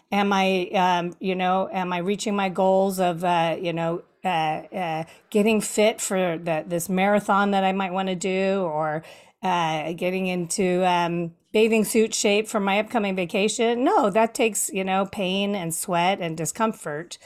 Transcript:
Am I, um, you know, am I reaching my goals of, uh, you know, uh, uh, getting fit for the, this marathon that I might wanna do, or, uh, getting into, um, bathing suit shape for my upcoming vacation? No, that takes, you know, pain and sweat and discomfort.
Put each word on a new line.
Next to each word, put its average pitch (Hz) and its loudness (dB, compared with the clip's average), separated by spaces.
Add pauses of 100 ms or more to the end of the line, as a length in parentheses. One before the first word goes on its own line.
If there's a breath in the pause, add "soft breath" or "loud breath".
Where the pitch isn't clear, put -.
(120)
Am 202 2
I, 190 0
um, 180 0
you 185 -2
know, 185 0
am 180 -4
I 175 -2
reaching 202 -2
my 196 0
goals 190 2
of, 175 0
uh, 165 2
you 175 -4
know, 165 -2 (220)
uh, - 0
uh, 160 -2 (260 loud breath)
getting 214 2
fit 214 0
for 185 0
the, 165 -2
this 175 -4
marathon 202 2
that 196 2
I 190 2
might 190 -2
wanna 190 -2
do, 190 0
or, 156 -2 (400 loud breath)
uh, 165 0
getting 185 -2
into, 180 0
um, 170 0 (200)
bathing 220 4
suit 226 2
shape 214 2
for 220 -2
my 196 2
upcoming 208 -2
vacation? 220 0
No, 302 4
that 226 2
takes, 226 0
you 190 -2
know, 190 0
pain 196 -2
and 165 -4
sweat 185 0
and 165 -4
discomfort. 170 -4